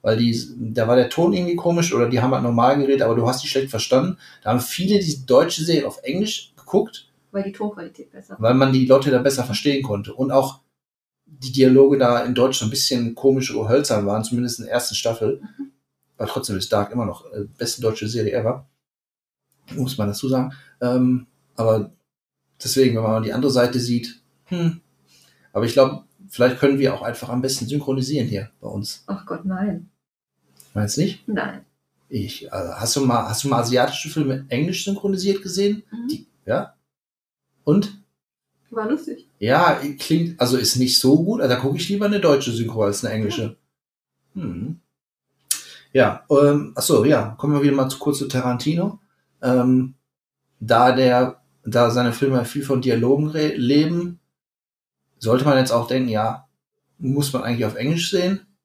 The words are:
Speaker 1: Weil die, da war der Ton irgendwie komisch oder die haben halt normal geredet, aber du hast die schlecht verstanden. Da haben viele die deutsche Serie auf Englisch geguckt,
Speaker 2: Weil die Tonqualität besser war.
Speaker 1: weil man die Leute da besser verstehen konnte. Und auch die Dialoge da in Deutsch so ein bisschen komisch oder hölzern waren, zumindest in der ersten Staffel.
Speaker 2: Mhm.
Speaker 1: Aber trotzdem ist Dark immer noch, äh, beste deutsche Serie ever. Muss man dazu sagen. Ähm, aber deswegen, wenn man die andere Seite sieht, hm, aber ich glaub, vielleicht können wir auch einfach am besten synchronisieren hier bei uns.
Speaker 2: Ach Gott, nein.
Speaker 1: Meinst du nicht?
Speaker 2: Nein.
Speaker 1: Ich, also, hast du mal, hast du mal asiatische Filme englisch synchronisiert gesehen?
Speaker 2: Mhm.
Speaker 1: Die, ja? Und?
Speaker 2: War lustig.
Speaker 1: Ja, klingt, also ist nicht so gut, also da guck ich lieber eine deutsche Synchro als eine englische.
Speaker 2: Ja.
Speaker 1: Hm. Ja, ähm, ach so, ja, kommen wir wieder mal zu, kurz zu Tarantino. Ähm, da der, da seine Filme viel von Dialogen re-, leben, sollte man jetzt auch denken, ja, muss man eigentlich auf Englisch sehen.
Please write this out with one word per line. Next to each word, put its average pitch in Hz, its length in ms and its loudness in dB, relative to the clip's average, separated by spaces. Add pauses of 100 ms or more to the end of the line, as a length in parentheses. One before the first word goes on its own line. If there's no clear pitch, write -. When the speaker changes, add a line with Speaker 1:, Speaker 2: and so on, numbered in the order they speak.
Speaker 1:
Weil 110 140 2
die, 117 180 2 (240)
da 113 300 -2
war 123 80 4
der 123 140 4
Ton 175 240 2
irgendwie 175 220 -2
komisch 170 360 0
oder 120 160 2
die 120 120 0
haben 131 120 2
halt 127 100 0
normal 120 360 4
geredet, 135 240 2
aber 113 120 2
du 117 140 2
hast 131 140 -2
die - 60 -8
schlecht 135 220 -2
verstanden. 135 460 0 (260)
Da 107 80 -4
haben 123 100 2
viele 190 380 0
die 156 280 -2
deutsche 160 360 4
Serie 160 240 0
auf - 160 -10
Englisch 196 540 -6
geguckt, - 540 -4 (220)
Speaker 2:
Weil 196 120 -4
die 196 80 -8
Tonqualität 208 580 -12
besser - 240 -20
war. 101 60 -18
Speaker 1:
weil 117 140 4
man 135 180 4
die 131 140 2
Leute 135 240 6
da 127 80 4
besser 127 260 0
verstehen 135 380 -2
konnte. 104 320 -8
Und 131 180 -2
auch 135 280 0 (640)
die 131 260 -12
Dialoge 131 460 6
da 120 260 2
in 123 100 -4
Deutsch 127 240 2
so 110 60 -6
ein 107 60 0
bisschen 117 440 -2
komisch 131 400 2
oder 107 140 -4
hölzern 120 380 2
waren, 110 180 -2
zumindest 120 360 -4
in 110 60 -12
der 113 80 -6
ersten 123 200 -2
Staffel. 113 460 -2 (180)
Speaker 2:
Mhm. 277 120 -12 (460)
Speaker 1:
Aber 110 120 -6
trotzdem 107 280 -6
ist 92 160 -4
Dark 101 200 0
immer 120 140 -2
noch, - 260 -10
äh, 104 120 -8 (140)
beste 120 240 -8
deutsche 110 260 -2
Serie 110 240 -2
ever. 113 340 -4 (1080)
Muss - 240 -4
man 101 100 -2
dazu 113 200 -6
sagen. 131 240 0 (280)
Ähm, 127 460 0 (300)
aber 110 360 0 (680)
deswegen, 127 340 4
wenn 110 60 -2
man 110 200 0
die 110 120 -4
andere 127 180 0
Seite 123 260 2
sieht, 120 420 -4 (260)
hm, 170 340 -2 (720)
aber 107 120 -2
ich 117 80 -2
glaub, 135 320 2 (240)
vielleicht 127 300 2
können 139 200 4
wir 127 160 2
auch - 80 -10
einfach 117 260 -8
am 123 140 -2
besten 131 240 -4
synchronisieren 135 600 -2
hier 104 220 -6 (100)
bei 107 80 -12
uns. 104 380 -10
Speaker 2:
Ach - 200 -10
Gott, 165 180 -10
nein. 185 460 -6 (840)
Speaker 1:
Meinst 104 220 -2
du 143 60 -2
nicht? - 240 -4
Speaker 2:
Nein. - 380 -6 (440)
Speaker 1:
Ich, - 440 -8
also, 90 220 -8
hast - 220 -4
du 139 100 0
mal, 113 220 0
hast 110 160 -4
du 139 40 -2
mal 120 120 0
asiatische 123 500 0
Filme 135 380 -2
englisch 156 360 -4
synchronisiert 196 580 -2
gesehen? 196 480 -2
Speaker 2:
Mhm. 233 180 -10
Speaker 1:
Die, - 180 -10 (200)
ja? 135 280 -4 (880)
Und? 196 360 2 (720)
Speaker 2:
War 220 180 -6
lustig. - 380 -6 (140)
Speaker 1:
Ja, 147 400 2 (180)
klingt, 170 420 -2
also 123 160 2
ist 123 200 -2
nicht 127 240 0
so 151 240 4
gut, 220 160 -2
also 131 140 2
da - 60 -2
guck 139 160 -2
ich - 120 -6
lieber 202 180 -2
eine 202 140 0
deutsche 139 320 2
Synchro 110 320 -2
als 101 200 -2
eine 110 100 -4
englische. 110 420 -4 (800)
Speaker 2:
Ja. 190 80 -8
Speaker 1:
Hm. 113 380 -8 (1120)
Ja, 113 380 2
ähm, 147 460 4
ach 123 60 -4
so, 117 220 2
ja, 117 320 2
kommen 147 180 0
wir 143 80 2
wieder 143 120 4
mal 131 140 0
zu, - 100 -8
kurz 143 200 -2
zu 135 100 -6
Tarantino. 151 720 -2 (420)
Ähm, 127 520 2 (640)
da 120 320 4
der, 127 500 2 (220)
da 117 260 2
seine 120 220 0
Filme 127 320 0
viel 139 180 -6
von 131 180 0
Dialogen 127 460 2
re-, 151 300 -2
leben, 160 640 0 (960)
sollte 123 260 2
man 139 140 4
jetzt 127 140 2
auch 117 160 0
denken, 127 200 -2
ja, 110 380 -4 (520)
muss 139 340 -2
man 117 100 -4
eigentlich 117 220 -2
auf 107 100 -4
Englisch 156 360 -2
sehen. 190 360 -2 (180)